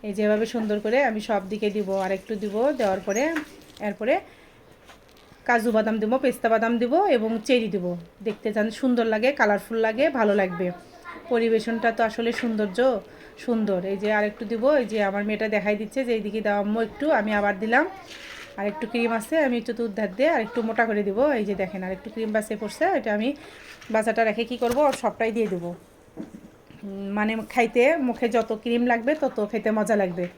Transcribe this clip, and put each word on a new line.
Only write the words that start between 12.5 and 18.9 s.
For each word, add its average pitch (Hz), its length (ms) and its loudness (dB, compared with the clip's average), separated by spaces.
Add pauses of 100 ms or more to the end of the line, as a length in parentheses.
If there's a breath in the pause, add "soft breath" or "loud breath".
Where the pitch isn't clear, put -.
সুন্দর। 208 360 0 (120)
এই 196 100 -4
যে 208 60 0 (100)
আর 208 120 2
একটু 214 200 -10
দিব, 226 140 -2 (180)
এই 220 100 -2
যে 220 60 -2 (100)
আমার 202 200 -2
মেয়েটা 214 260 -2
দেখাই 208 260 0
দিচ্ছে 220 260 -6
যে 240 100 0
এইদিকে 214 300 -4
দাও 202 160 2
আম্মু 208 160 0 (100)
একটু, 269 180 -4 (140)
আমি 208 100 -2 (100)
আবার 202 220 2
দিলাম। 240 220 4 (760 loud breath)
আর 202 140 -4
একটু 208 200 -6